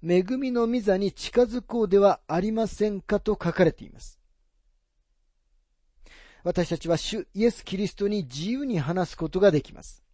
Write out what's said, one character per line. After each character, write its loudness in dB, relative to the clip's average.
恵 4
み -4
の 2
御 0
座 2
に 0
近 0
づ -2
こ -4
う 0
で 6
は 6
あ -2
り -2
ま 0
せ -2
ん -6
か 0
と -2
書 -2
か 4
れ 6
て -14
い -20
ま -20
す。 -20
私 -2
た -4
ち -10
は 2
主 -6
イ 0
エ 4
ス・ -12
キ -8
リ -2
ス -6
ト -4
に -2
自 -8
由 -4
に -2
話 -2
す -18
こ -4
と -4
が 6
で 2
き -16
ま -20
す。 -20